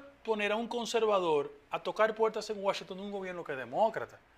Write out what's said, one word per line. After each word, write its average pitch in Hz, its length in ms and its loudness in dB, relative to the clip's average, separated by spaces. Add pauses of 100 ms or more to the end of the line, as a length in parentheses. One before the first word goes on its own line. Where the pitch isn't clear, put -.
(240)
poner 208 280 0
a 208 40 2
un 233 120 -2
conservador 202 840 2 (200)
a 175 100 -4
tocar 214 320 2
puertas 220 360 0
en 202 140 -6
Washington 190 340 -2
de 190 60 -10
un 202 80 -8
gobierno 185 320 -6
que 156 100 -6
es 135 40 -4
demócrata. 131 640 0 (180)